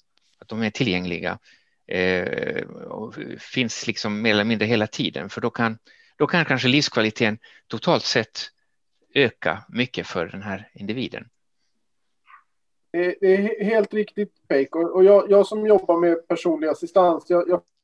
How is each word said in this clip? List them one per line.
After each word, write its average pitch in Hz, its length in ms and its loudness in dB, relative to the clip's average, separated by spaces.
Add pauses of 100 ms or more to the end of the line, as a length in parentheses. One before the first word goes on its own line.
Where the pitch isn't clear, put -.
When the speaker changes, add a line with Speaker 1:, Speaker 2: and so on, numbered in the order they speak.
(380)
Speaker 1:
att - 100 -20
de 113 140 -6
är 107 80 -2
tillgängliga, 90 680 -4 (480)
eh, - 840 -2
och - 460 -14 (240)
finns - 480 -6
liksom 107 360 -6
mer 117 80 0
eller 104 140 2
mindre 107 220 0
hela 110 200 0
tiden. 87 420 -8
För - 120 -12
då 120 100 -4
kan, 113 280 -4 (380)
då 151 100 0
kan 170 180 0
kanske 127 240 0
livskvaliteten 113 680 2 (280)
totalt 120 380 0
sett - 360 -2 (720)
öka 107 540 0
mycket 110 380 -6
för 87 200 -4
den 98 160 -14
här 101 320 -10
individen. 107 540 -10 (1600)
Speaker 2:
Det, 175 300 -2
det 190 140 6
är 196 40 4
he-, 208 260 -2
helt 214 300 0
riktigt, - 540 -6
Peik. 139 280 0
Och, 170 140 0
och 185 140 4
jag, 202 260 8
jag 196 160 6
som 214 200 -4
jobbar 190 340 4
med 170 280 0
personlig 160 400 -2
assistans, 294 600 2
jag, 175 200 2
jag 175 140 0 (220)